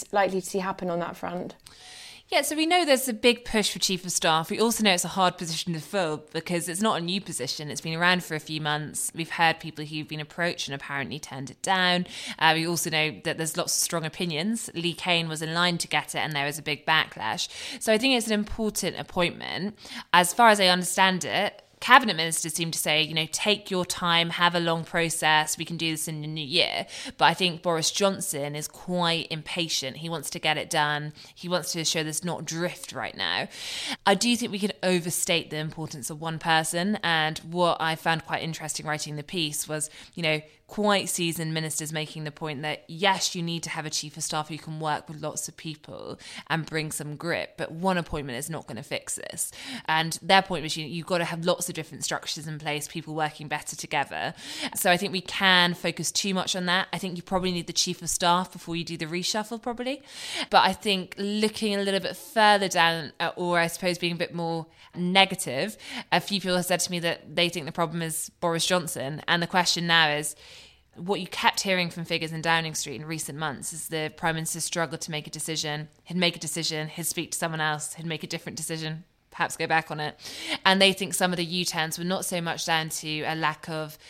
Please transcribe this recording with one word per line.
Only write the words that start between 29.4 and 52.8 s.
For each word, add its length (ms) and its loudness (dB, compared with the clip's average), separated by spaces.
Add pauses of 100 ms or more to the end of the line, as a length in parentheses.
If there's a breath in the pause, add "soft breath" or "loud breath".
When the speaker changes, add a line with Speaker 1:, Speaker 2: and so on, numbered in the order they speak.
Speaker 2:
He 140 -8
wants 180 -6
to 100 -6
get 200 0
it 100 -4
done. 460 0 (200 loud breath)
He 140 -12
wants 240 -2
to 140 -2
show 160 2
there's 200 -4
not 220 -4
drift 480 -4
right 240 -6
now. 320 -2 (560 loud breath)
I 100 6
do 220 2
think 160 -4
we 60 -4
can 140 -2 (100)
overstate 680 0
the 80 -8
importance 540 -8
of 100 -12
one 180 -6
person, 640 2
and 360 2
what 420 2
I 160 0
found 300 0
quite 160 -4
interesting 420 -6
writing 320 -4
the 60 -8
piece 440 -4
was, 220 -4 (260 loud breath)
you 80 -6
know, 200 2 (240 soft breath)
quite 420 2
seasoned 440 -2
ministers 400 -4
making 300 -6
the 80 -8
point 320 -8
that, 240 -6
yes, 480 0
you 80 -4
need 180 -2
to 100 -6
have 140 -6
a 60 -8
chief 260 -6
of 60 -10
staff 280 -2
who 60 -8
can 220 -10
work 300 -2
with 120 -12
lots 280 -6
of 80 -18
people 600 -10 (300 loud breath)
and 180 0
bring 280 -4
some 240 -6
grit, 400 -4
but 160 -6
one 260 0
appointment 400 -4
is 100 -6
not 200 -8
gonna 120 -8
fix 360 -6
this. 340 -6 (360 loud breath)
And 360 2
their 200 8
point 200 -4
was, 140 -4
you, 100 -6
you've 220 -6
gotta 160 2
have 200 -4
lots 240 2
of 60 -6
different 300 -8
structures 420 -6
in 140 -8
place, 260 -4